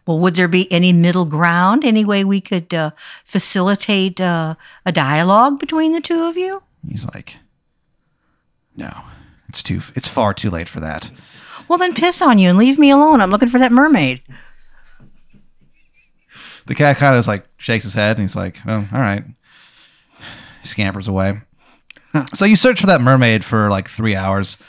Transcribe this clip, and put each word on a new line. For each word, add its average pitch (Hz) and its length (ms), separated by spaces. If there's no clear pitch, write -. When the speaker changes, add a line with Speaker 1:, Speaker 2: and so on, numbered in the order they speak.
Speaker 1:
Well, 165 120
would 175 160
there 180 140
be 180 240
any 180 200
middle 175 340
ground? 175 580
Any 220 200
way 202 200
we 196 160
could, 175 340
uh, 156 160
facilitate, 190 960
uh, 165 340
a 185 80
dialogue 180 680
between 320 320
the 330 80
two 330 240
of 339 120
you? 381 260
Speaker 2:
He's - 260
like, - 240
"No, - 260
it's - 140
too, - 180
it's - 140
far 104 260
too 110 160
late 85 180
for - 120
that." 78 300
Speaker 1:
Well, 339 100
then 359 160
piss 349 260
on 254 180
you 185 120
and 180 80
leave 269 200
me 285 120
alone. 285 320
I'm 175 80
looking 208 180
for 247 100
that 247 140
mermaid. 190 500
Speaker 2:
The 131 80
cat 139 240
kinda 135 200
is 110 100
like, 101 180
shakes 113 260
his 98 100
head 107 220
and 110 80
he's 98 120
like, 90 300
"Oh, 107 260
all 123 80
right." 101 240
He - 60
scampers 95 400
away. 98 320
Speaker 1:
Huh. 147 200
Speaker 2:
So - 120
you 214 120
search 247 240
for 202 60
that 175 140
mermaid 120 440
for, 107 240
like, 98 200
three 110 280
hours. 95 400